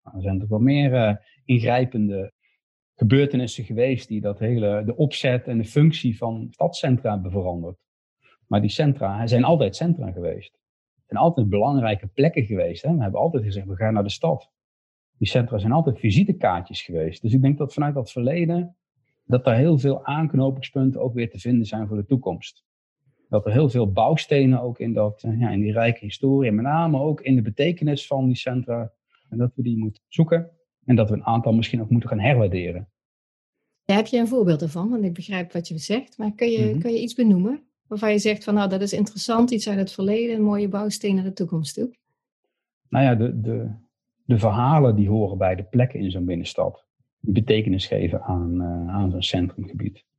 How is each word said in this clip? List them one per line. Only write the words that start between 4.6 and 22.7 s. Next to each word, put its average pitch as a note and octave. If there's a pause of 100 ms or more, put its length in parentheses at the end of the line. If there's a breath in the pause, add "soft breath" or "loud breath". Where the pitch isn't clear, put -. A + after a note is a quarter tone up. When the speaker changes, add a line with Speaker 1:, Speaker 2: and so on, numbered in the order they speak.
Speaker 1:
de A2+
opzet C3
en A#2+
de A2+
functie D3
van A2+
stadscentra C3
hebben F#2
veranderd. F2 (680 soft breath)
Maar G#2
die G#2+
centra A2+
zijn A#2+
altijd B2+
centra D#3+
geweest. F2 (420)
Het -
zijn -
altijd D3
belangrijke G#2+
plekken C#3
geweest, F2
hè. E3+
We C#3+
hebben G2
altijd D3
gezegd, G2
we F#2+
gaan A2
naar G#2
de G2+
stad. - (680)
Die G#2+
centra A#2
zijn G2+
altijd D3+
visitekaartjes G2+
geweest. D#2+
Dus A2+
ik C3
denk C#3
dat C#3+
vanuit D3
dat C3
verleden, E3+ (480)
dat B2
er A#2
heel D3+
veel C3
aanknopingspunten C3+
ook B2+
weer A#2
te -
vinden A#2+
zijn G#2+
voor G#2
de G2+
toekomst. - (640)